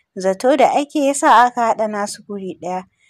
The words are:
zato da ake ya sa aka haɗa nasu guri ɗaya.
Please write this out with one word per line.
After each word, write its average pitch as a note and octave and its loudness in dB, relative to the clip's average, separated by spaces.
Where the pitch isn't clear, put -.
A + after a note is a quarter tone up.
zato F#3+ 0
da B3 4
ake C#4+ -2
ya C#4 0
sa B3 4
aka B3 -2
haɗa G#3+ -2
nasu G#3 -8
guri F#3+ -10
ɗaya. F#3 -8